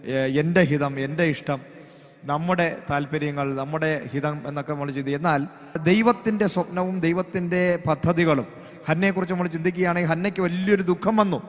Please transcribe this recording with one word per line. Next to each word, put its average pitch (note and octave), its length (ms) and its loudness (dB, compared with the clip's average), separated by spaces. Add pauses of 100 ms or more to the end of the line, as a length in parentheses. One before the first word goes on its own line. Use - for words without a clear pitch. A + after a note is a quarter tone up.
(120)
ഏ, - 20 -4 (280)
എൻ്റെ F3 200 4 (100)
ഹിതം, C#3+ 220 0 (120)
എൻ്റെ D#3 280 0
ഇഷ്ടം, C#3 260 -4 (720)
നമ്മുടെ E3+ 360 2 (220)
താല്പര്യങ്ങൾ, C#3+ 580 -2 (140)
നമ്മുടെ D#3 300 -2 (200)
ഹിതം D3 240 -2 (140)
എന്നൊക്കെ C#3+ 240 -6
നമ്മൾ C#3+ 240 -4
ചെയ്തു. C#3 220 -4
എന്നാൽ D3+ 220 2 (500)
ദൈവത്തിൻ്റെ G#3+ 640 4
സ്വപ്നവും F3+ 420 -2 (120)
ദൈവത്തിൻ്റെ F3+ 560 0 (240)
പദ്ധതികളും D#3+ 600 2 (400)
ഹന്നയെക്കുറിച്ച് F3+ 480 0
നമ്മൾ F3+ 200 0
ചിന്തിക്കുകയാണെങ്കിൽ F3 580 0
ഹന്നയ്ക്ക് F#3 340 -2
വലിയൊരു F#3+ 440 2
ദുഃഖം F#3+ 300 2
വന്നു. F3+ 280 2